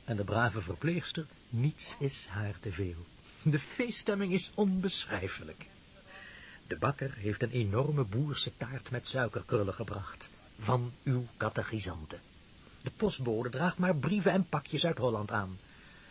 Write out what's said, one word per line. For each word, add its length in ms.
En 120
de 80
brave 380
verpleegster, 640
niets 500
is 300
haar 320
te 120
veel. 340
De 180
feeststemming 720
is 220
onbeschrijfelijk. 1120
De 100
bakker 380
heeft 280
een 80
enorme 540
boerse 520
taart 340
met 160
suikerkrullen 680
gebracht. 540
Van 340
uw 240
catechisante. 840
De 140
postbode 540
draagt 280
maar 180
brieven 360
en 160
pakjes 380
uit 120
Holland 320
aan. 280